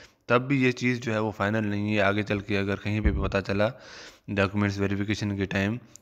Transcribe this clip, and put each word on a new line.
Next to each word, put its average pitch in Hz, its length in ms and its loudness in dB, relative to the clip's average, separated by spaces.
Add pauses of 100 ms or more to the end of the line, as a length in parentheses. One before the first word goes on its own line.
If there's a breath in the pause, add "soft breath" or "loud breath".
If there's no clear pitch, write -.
(280 loud breath)
तब 120 100 6
भी 131 260 2
ये 127 80 4
चीज़ 123 280 0
जो 113 120 -2
है 107 80 0
वो 110 120 0
फाइनल 107 320 0
नहीं 104 300 0
है, 104 60 4
आगे 101 220 2
चल 101 180 -2
के 101 160 -2
अगर 98 200 0
कहीं 107 240 -4
पे 104 100 4
भी 98 120 0
पता 98 180 0
चला 104 320 0 (580 loud breath)
डॉक्यूमेंट्स 101 480 0
वेरिफिकेशन 101 580 -2
के 98 100 -2
टाइम 98 320 0 (240 loud breath)